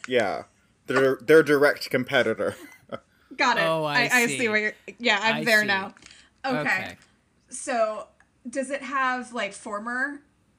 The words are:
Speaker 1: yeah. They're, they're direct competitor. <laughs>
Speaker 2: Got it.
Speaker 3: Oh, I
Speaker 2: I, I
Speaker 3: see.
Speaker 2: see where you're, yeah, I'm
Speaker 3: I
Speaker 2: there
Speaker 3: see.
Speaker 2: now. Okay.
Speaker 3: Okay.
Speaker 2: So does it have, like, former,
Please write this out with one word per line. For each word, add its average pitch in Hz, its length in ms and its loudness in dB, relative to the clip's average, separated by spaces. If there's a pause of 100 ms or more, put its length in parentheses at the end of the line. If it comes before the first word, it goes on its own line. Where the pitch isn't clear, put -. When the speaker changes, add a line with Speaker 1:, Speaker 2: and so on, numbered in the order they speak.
Speaker 1:
yeah. 107 380 0 (420)
They're, 135 360 2
they're 156 200 8
direct 143 460 2
competitor. 113 680 0 (400)
<laughs> - 420 -20
Speaker 2:
Got 247 200 2
it. 196 80 0
Speaker 3:
Oh, 160 200 0
I 151 180 0
Speaker 2:
I, 240 100 0
I 240 140 4
Speaker 3:
see. 139 120 -2
Speaker 2:
see 226 100 0
where 214 100 0
you're, 214 140 -2 (260)
yeah, 226 220 2
I'm 226 160 0
Speaker 3:
I 226 80 -4
Speaker 2:
there 214 180 4
Speaker 3:
see. 208 40 -2
Speaker 2:
now. 196 280 -2 (500)
Okay. 254 160 -2
Speaker 3:
Okay. 165 360 -4 (520)
Speaker 2:
So 226 600 -4 (400)
does 262 220 -6
it 269 120 -8
have, 254 500 -4
like, 208 220 -8
former, 247 640 -8 (380)